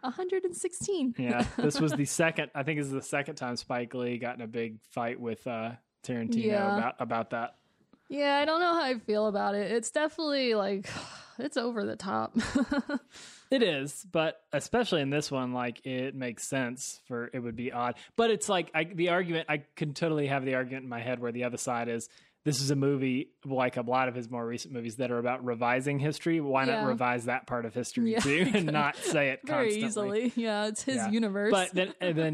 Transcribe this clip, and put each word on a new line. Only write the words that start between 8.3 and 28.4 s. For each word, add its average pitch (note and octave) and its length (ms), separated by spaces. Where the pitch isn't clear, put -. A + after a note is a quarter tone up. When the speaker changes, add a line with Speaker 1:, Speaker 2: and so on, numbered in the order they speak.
Speaker 1:
I C#4+ 80
don't D#4+ 140
know F4 140
how E4+ 100
I B3+ 160
feel G#3+ 280
about G3+ 280
it. G3+ 160
It's A3+ 180
definitely, D4 640
like, G3+ 320
<sighs> - 260
it's C#4 180
over A#3 280
the A3 100
top. A3 460
<laughs> - 40
Speaker 2:
It C4 100
is, D3 500
but D#3+ 300
especially F3+ 500
in C#3 100
this D3 180
one, B2+ 240
like, B2 320
it C3 300
makes B2 320
sense C3 600
for, A#2+ 240
it C3+ 80
would A#2+ 160
be B2 160
odd. A#2+ 220
But A3+ 160
it's - 180
like, F3+ 240
I, D#3+ 120
the F3 240
argument, E3+ 400
I D3+ 140
can D3 180
totally D#3 340
have C#3 160
the C3 120
argument B2+ 280
in C3 60
my A#2 100
head A#2+ 200
where A#2+ 120
the A#2+ 120
other B2 140
side A#2 300
is, A#2 220
this C#3+ 160
is C#3 120
a C#3+ 40
movie, C3+ 540
like B2+ 320
a B2+ 40
lot B2+ 260
of A#2+ 80
his A#2 160
more A#2+ 140
recent A#2+ 280
movies, A#2 220
that B2 160
are A#2+ 80
about B2 260
revising B2 540
history. D#3 420
Why C3+ 240
not C3 60
Speaker 1:
Yeah. C3+ 60
Speaker 2:
revise B2 380
that B2 200
part A#2+ 220
of G#2+ 80
history A3 380
Speaker 1:
Yeah, A3 60
<laughs> - 20
Speaker 2:
too C#3 200